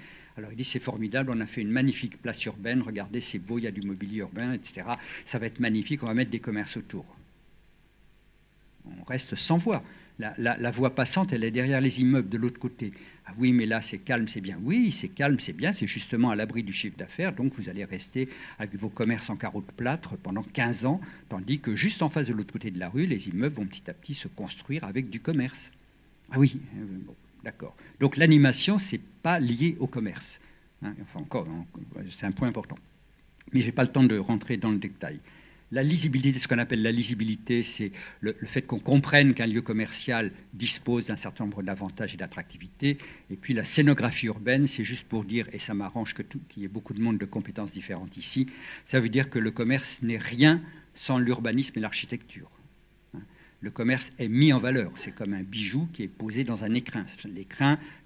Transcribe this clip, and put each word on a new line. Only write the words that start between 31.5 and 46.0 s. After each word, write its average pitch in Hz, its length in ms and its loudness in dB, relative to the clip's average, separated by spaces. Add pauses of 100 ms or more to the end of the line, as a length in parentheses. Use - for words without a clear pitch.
c'est - 80 -8
un 101 60 0
point 123 160 -2
important. 113 320 -6 (720)
Mais 127 80 6
j'ai 117 120 0
pas 131 100 4
le 120 60 4
temps 135 140 6
de 110 140 8
rentrer 104 400 0
dans 110 140 0
le 104 60 2
détail. 87 420 -6 (520)
La 131 120 2
lisibilité, 135 560 4
ce - 80 -4
qu'on 123 100 2
appelle 117 240 2
la 113 100 4
lisibilité, 117 720 0
c'est 110 300 -6 (300)
le, 107 180 -2
le - 80 -8
fait 131 160 0
qu'on 113 160 -4
comprenne 139 560 8
qu'un 117 100 0
lieu 113 160 2
commercial 110 720 -2 (220)
dispose 120 540 0
d'un 110 80 -2
certain 98 280 -8
nombre 101 180 -4
d'avantages 98 540 -6
et - 20 -12
d'attractivité. - 800 -4 (320)
Et 98 60 -8
puis - 180 -4
la 110 120 0
scénographie 131 640 4
urbaine, 120 380 4
c'est 123 200 -2
juste 104 180 -6
pour 110 220 -2
dire, 110 280 -2
et 104 60 -10
ça 110 160 -6
m'arrange 101 400 -6